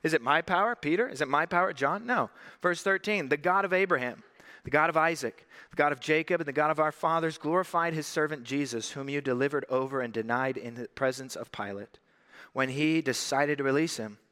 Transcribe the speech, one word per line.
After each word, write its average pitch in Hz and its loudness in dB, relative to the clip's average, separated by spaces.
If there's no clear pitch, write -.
Is 160 2
it 139 2
my 143 4
power, 196 0
Peter? 180 0
Is 139 -12
it 151 0
my 143 2
power, 180 2
John? 156 -2
No.'" 226 0
Verse 175 0
thirteen, 190 0
"The 147 2
God 180 2
of 180 -2
Abraham, 170 0
the - -12
God 151 4
of 160 0
Isaac, 156 0
the - -8
God 147 4
of 143 -4
Jacob, 160 2
and 160 -4
the 143 -6
God 151 2
of 156 0
our 156 2
fathers 160 0
glorified 170 0
his 156 -4
servant 151 -2
Jesus, 120 -4
whom 139 -8
you 143 -2
delivered 135 0
over 131 -2
and 120 -6
denied 120 -2
in 117 -10
the 123 -10
presence 131 -4
of - -10
Pilate, 101 -10
when 131 0
he 156 2
decided 139 0
to 139 -2
release 143 2
him." 107 -10